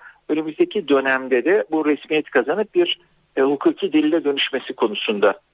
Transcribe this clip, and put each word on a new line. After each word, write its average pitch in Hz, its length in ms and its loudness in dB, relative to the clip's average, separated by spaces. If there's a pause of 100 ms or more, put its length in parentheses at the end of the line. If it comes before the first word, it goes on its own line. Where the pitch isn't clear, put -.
(280)
önümüzdeki 156 600 -2
dönemde 131 560 2
de 208 260 2
bu 156 160 -2
resmiyet 151 440 -2
kazanıp 147 440 -2
bir, 175 260 0 (360)
e, 135 60 2
hukuki 139 500 0
delile 151 320 2
dönüşmesi 135 480 -4
konusunda 104 680 -2 (140)